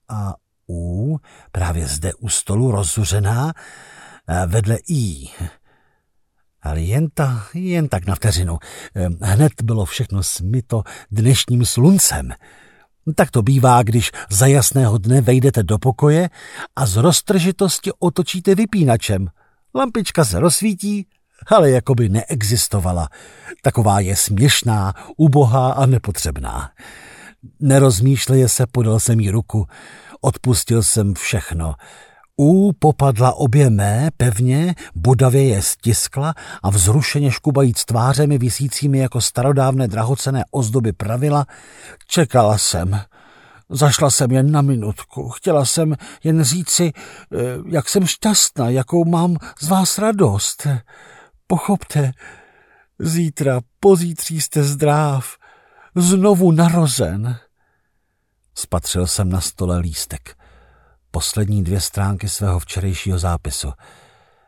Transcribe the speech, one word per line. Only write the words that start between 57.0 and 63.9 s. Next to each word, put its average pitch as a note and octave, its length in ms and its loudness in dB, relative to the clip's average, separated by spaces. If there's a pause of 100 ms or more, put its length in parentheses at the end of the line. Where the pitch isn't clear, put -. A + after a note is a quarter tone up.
Spatřil - 520 -4
jsem F#2 220 -2
na F#2 120 0
stole F2+ 380 -4
lístek. - 580 -8 (760)
Poslední G2+ 540 -2
dvě F#2+ 160 -2
stránky G2 480 -4
svého F#2 300 -2
včerejšího F#2 600 -4
zápisu. D#2+ 540 -6 (760)